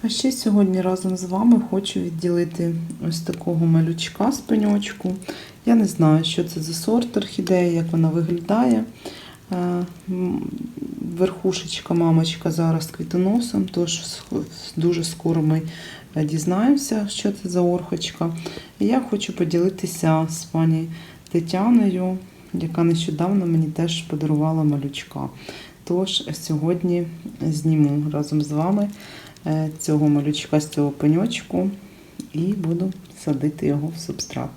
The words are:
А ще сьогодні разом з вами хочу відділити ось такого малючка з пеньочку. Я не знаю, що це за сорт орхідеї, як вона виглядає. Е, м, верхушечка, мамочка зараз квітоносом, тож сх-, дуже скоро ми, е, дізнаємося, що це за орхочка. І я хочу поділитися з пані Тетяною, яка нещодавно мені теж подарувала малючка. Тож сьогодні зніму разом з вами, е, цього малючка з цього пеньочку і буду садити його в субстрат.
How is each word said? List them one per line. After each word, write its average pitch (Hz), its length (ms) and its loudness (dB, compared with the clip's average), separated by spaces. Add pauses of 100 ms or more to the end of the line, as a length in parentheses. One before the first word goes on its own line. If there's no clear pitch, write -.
А 226 60 0
ще 262 240 0
сьогодні 202 480 4
разом 185 360 0
з 180 80 -6
вами 208 360 6 (100)
хочу 196 300 -2
відділити 170 760 0 (340)
ось 165 120 -4
такого 165 460 0
малючка 165 680 2
з - 60 -2
пеньочку. 208 760 0 (520)
Я 233 80 6
не 220 120 6
знаю, 160 380 6
що - 200 -2
це 165 160 -8
за 160 140 -6
сорт 240 420 0
орхідеї, 180 580 2
як 165 180 0
вона 165 160 4
виглядає. 202 760 2 (680)
Е, 180 320 0 (240)
м, 180 420 -2 (680)
верхушечка, 185 760 -2
мамочка 165 560 2
зараз 165 360 0
квітоносом, 190 880 0
тож 170 200 -2
сх-, - 500 -8 (340)
дуже 165 280 2
скоро 165 380 0
ми, 156 200 2 (520)
е, 156 100 2
дізнаємося, 202 840 2
що - 240 -2
це 196 160 -8
за 180 120 0
орхочка. 170 760 -2 (440)
І 202 80 2
я 247 140 4
хочу 202 320 -4
поділитися 170 1000 0
з 160 140 -8
пані 165 440 0 (440)
Тетяною, 185 880 2 (360)
яка 165 300 0
нещодавно 170 600 2
мені 165 200 2
теж 165 360 -2
подарувала 156 600 0
малючка. 139 640 -2 (600)
Тож 185 440 0
сьогодні 175 760 0 (360)
зніму 151 680 2
разом 147 320 0
з 147 80 -4
вами, 190 400 2 (560)
е, 156 320 0
цього 151 300 2
малючка 147 520 2
з 151 80 -8
цього 147 220 0
пеньочку 180 800 2 (600)
і 151 80 -4
буду 180 520 0 (320)
садити 147 420 0
його 147 300 0
в 165 40 -12
субстрат. - 560 -8